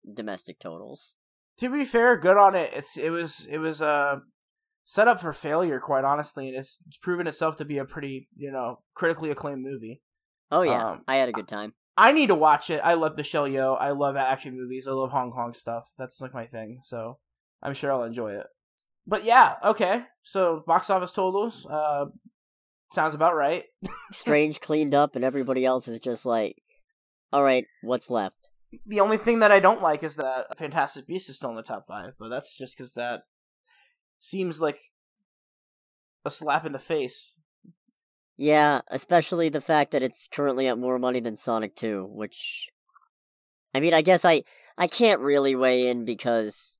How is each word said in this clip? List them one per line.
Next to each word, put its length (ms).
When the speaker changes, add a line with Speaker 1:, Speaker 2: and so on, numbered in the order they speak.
Speaker 1:
domestic 480
totals. 560
Speaker 2:
To 120
be 140
fair, 320
good 220
on 160
it. 200
It's, 220
it 140
was, 380
it 100
was, 240
uh, 340
set 220
up 140
for 140
failure, 460
quite 220
honestly, 460
and 80
it's 220
proven 240
itself 320
to 80
be 100
a 80
pretty, 500
you 160
know, 300
critically 360
acclaimed 320
movie. 380
Speaker 1:
Oh, 120
yeah. 300
Speaker 2:
Um, 140
Speaker 1:
I 100
had 120
a 40
good 160
time. 260
Speaker 2:
I 180
need 160
to 60
watch 360
it. 120
I 120
love 240
Michelle 260
Yeoh. 340
I 120
love 260
action 420
movies. 300
I 40
love 180
Hong 200
Kong 220
stuff. 320
That's, 240
like, 100
my 140
thing, 380
so 340
I'm 120
sure 180
I'll 120
enjoy 280
it. 140
But 180
yeah, 380
okay. 420
So, 440
box 220
office 240
totals, 580
uh, 360
sounds 200
about 220
right. 280
<laughs> 220
Speaker 1:
Strange 500
cleaned 340
up 220
and 80
everybody 420
else 200
is 140
just 240
like, 320
"All 120
right, 220
what's 280
left?" 260
Speaker 2:
The 140
only 180
thing 220
that 120
I 80
don't 220
like 200
is 140
that 400
Fantastic 500
Beasts 220
is 80
still 140
in 60
the 60
top 240
five, 320
but 120
that's 260
just 220
'cause 160
that 300
seems 440
like 160
a 60
slap 340
in 80
the 60
face. 560
Speaker 1:
Yeah, 500
especially 600
the 100
fact 300
that 120
it's 240
currently 420
at 100
more 200
money 220
than 160
Sonic 400
two, 340
which, 600
I 60
mean, 120
I 80
guess 240
I, 200
I 80
can't 340
really 340
weigh 320
in 200
because 720